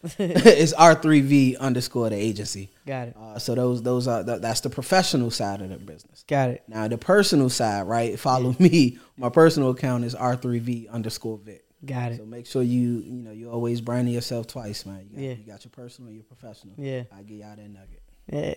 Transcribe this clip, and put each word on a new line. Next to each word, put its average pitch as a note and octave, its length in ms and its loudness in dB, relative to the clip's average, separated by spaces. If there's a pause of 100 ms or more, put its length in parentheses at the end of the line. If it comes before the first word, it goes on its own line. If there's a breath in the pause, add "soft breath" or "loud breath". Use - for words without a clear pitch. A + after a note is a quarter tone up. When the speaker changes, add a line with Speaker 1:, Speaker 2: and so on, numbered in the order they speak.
Speaker 1:
<laughs> E3+ 80 -10
Speaker 2:
<laughs> - 60 -18
It's F3 560 6
R D#3+ 220 10
three D#3 260 4
V C3+ 360 4
underscore B2 520 -2
the G#2+ 60 -4
agency. G2+ 560 -6 (160)
Speaker 1:
Got B2+ 220 -8
it. A#2 60 -20
Speaker 2:
Uh, G#2+ 220 -18
so A2 160 -6
those, B2 300 0
those B2 240 0
are, A#2 160 -2
th-, G#2+ 180 -6
that's A2+ 200 -4
the D3 100 -6
professional C3+ 580 0
side G2+ 320 -6
of F#2+ 80 -12
the F#2+ 80 -12
business. - 500 -20
Speaker 1:
Got C3+ 220 0
it. B2 180 -8
Speaker 2:
Now, A2 200 -6
the A#2 100 -4
personal D#3+ 540 2
side, G#2 360 -2
right? A#2 300 -2
Follow B2+ 400 -2
Speaker 1:
Yeah. F#3 100 8
Speaker 2:
<laughs> - 20 4
me. C3+ 280 4 (200 loud breath)
My B2 120 -4
personal D#3+ 400 6
account B2+ 340 -2
is A#2+ 120 -6
R B2 200 -2
three B2 220 -4
V A#2 340 -6
underscore A2+ 460 -8
Vic. G2+ 260 -20 (220)
Speaker 1:
Got B2 280 -6
it. A#2 40 -10
Speaker 2:
So A2 80 -18
make A#2+ 220 -18
sure B2+ 160 -2
you, A#2+ 420 0
you B2 160 -12
know, A2+ 100 -16
you A2+ 200 -16
always A#2+ 300 -4
branding A#2+ 340 -2
yourself A#2+ 320 -6
twice, G#2+ 360 -12
man. G2 280 -18
You A2 40 -20
got, C#3 80 -12
Speaker 1:
Yeah. C3 100 -10
Speaker 2:
you A2+ 180 -16
got G2 120 -20
your A2 100 -20
personal B2 340 -20
and A2 80 -20
your A2 100 -20
professional. - 540 -20
Speaker 1:
Yeah. C3 240 -8 (120)
Speaker 2:
I G2 60 -20
give G#2+ 160 -20
y'all G#2 180 -20
that G#2 140 -20
nugget. G2 320 -20 (300)
Speaker 1:
Eh, D3 240 -6